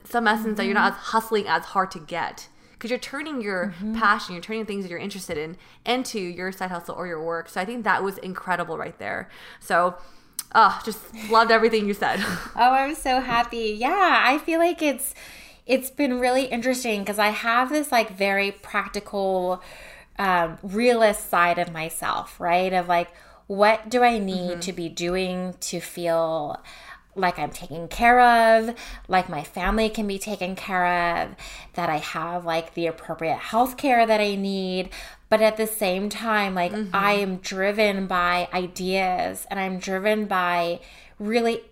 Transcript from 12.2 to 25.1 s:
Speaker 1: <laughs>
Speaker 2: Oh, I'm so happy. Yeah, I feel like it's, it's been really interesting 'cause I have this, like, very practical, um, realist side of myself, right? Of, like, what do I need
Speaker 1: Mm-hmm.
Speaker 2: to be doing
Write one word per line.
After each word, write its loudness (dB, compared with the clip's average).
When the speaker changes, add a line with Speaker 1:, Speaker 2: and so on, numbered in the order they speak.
Speaker 1:
<laughs> -6
Speaker 2:
Oh, 6
I'm 2
so 0
happy. -2
Yeah, 4
I 4
feel 0
like 2
it's, -2
it's 0
been 0
really 2
interesting -2
'cause -4
I 4
have 0
this, 0
like, 2
very 0
practical, -2
um, 2
realist 2
side 2
of -2
myself, -6
right? 2
Of, 0
like, 2
what 4
do 2
I 4
need -4
Speaker 1:
Mm-hmm. -6
Speaker 2:
to -6
be -6
doing -4